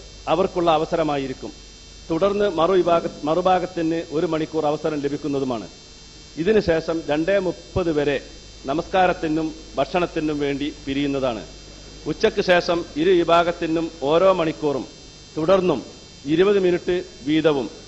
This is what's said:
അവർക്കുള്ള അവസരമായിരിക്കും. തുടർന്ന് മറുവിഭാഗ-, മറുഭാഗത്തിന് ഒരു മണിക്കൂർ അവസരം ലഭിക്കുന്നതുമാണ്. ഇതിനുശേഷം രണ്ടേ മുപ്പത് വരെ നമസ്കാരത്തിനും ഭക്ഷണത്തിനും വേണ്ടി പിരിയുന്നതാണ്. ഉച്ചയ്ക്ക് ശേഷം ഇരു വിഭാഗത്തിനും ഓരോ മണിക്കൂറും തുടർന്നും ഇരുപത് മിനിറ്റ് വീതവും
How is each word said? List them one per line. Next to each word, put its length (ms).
അവർക്കുള്ള 460
അവസരമായിരിക്കും. 720
തുടർന്ന് 400
മറുവിഭാഗ-, 560
മറുഭാഗത്തിന് 720
ഒരു 160
മണിക്കൂർ 380
അവസരം 340
ലഭിക്കുന്നതുമാണ്. 640
ഇതിനുശേഷം 680
രണ്ടേ 280
മുപ്പത് 520
വരെ 180
നമസ്കാരത്തിനും 880
ഭക്ഷണത്തിനും 680
വേണ്ടി 240
പിരിയുന്നതാണ്. 600
ഉച്ചയ്ക്ക് 400
ശേഷം 300
ഇരു 180
വിഭാഗത്തിനും 680
ഓരോ 300
മണിക്കൂറും 460
തുടർന്നും 420
ഇരുപത് 320
മിനിറ്റ് 300
വീതവും 380